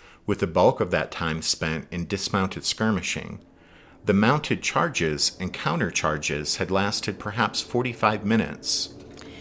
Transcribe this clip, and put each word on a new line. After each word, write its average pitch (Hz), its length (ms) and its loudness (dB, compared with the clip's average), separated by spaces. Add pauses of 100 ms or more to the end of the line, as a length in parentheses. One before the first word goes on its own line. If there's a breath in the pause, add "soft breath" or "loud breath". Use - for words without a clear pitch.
(260 loud breath)
with 101 140 0
the 98 80 0
bulk 92 320 6
of 98 120 0
that 80 200 0
time 82 300 -2
spent 80 500 -2
in 85 160 -4
dismounted 95 560 -2
skirmishing. - 760 -2 (680 loud breath)
The 101 80 4
mounted 113 500 4
charges 101 760 0
and 90 160 -6
countercharges 78 1040 0
had 90 120 -2
lasted 101 480 0
perhaps 107 420 -2
forty-five 113 640 0
minutes. 101 680 0 (480 loud breath)